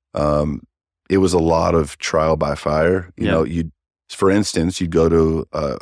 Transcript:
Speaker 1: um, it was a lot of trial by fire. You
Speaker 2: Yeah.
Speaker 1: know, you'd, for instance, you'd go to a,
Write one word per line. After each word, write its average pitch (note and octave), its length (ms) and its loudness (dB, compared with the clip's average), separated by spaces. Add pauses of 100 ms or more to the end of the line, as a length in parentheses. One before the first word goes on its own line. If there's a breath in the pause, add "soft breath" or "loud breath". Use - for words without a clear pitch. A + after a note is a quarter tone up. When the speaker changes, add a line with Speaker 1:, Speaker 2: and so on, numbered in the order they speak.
(140)
Speaker 1:
um, D2 480 -2 (460)
it F#2+ 100 2
was F#2 140 2
a F2+ 80 2
lot E2 340 2
of D#2 240 -2
trial D#2+ 380 0
by D2 180 -2
fire. E2+ 640 -2
You A2+ 100 -4
Speaker 2:
Yeah. G2+ 60 0
Speaker 1:
know, E2 120 2
you'd, E2 280 -6 (360)
for - 220 0
instance, F#2+ 500 0
you'd E2+ 120 -4
go E2 160 4
to D#2+ 440 2
a, C#2+ 300 -4